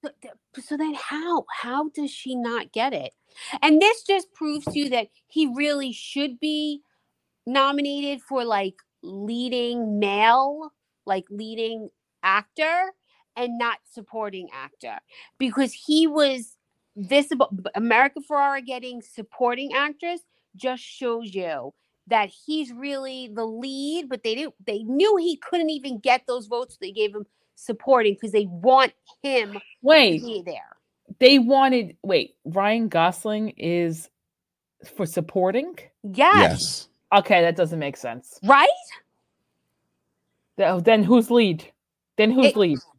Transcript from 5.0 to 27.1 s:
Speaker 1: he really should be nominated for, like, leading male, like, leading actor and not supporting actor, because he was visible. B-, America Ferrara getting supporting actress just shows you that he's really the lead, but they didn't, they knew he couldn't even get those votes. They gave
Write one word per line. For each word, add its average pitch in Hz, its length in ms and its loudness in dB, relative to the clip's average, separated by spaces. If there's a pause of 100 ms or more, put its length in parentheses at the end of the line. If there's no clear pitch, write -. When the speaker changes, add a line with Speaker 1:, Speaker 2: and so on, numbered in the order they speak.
Speaker 1:
he 311 280 -2
really 285 380 -2
should 277 480 -8
be 302 420 -4 (640)
nominated 285 760 -2
for, 262 220 -4
like, 196 320 -4 (260)
leading 233 960 -6
male, 247 720 2 (340)
like, 190 240 -4
leading 220 600 -8 (320)
actor 311 720 -2 (420)
and 240 240 -6
not 233 200 -4 (120)
supporting 202 600 -10
actor, 135 460 -14 (400)
because 262 340 -2
he 311 340 0
was 277 520 -2 (380)
visible. 262 580 0
B-, 185 200 -8
America 233 460 2
Ferrara 277 400 -2
getting 247 400 -12
supporting 240 720 -6
actress 302 480 -4 (340)
just 254 280 -6
shows 233 520 -8
you 156 380 -8 (360)
that 214 200 0
he's 302 460 -8
really 262 580 -10
the 226 140 -8
lead, 269 640 -8
but 254 120 -10
they 226 120 -2
didn't, 285 200 -10 (120)
they 214 160 -6
knew 294 340 2
he 339 220 0
couldn't 330 320 -2
even 269 280 -8
get 254 280 2
those 240 200 -6
votes. 240 320 -8
They 196 140 -12
gave 208 220 -2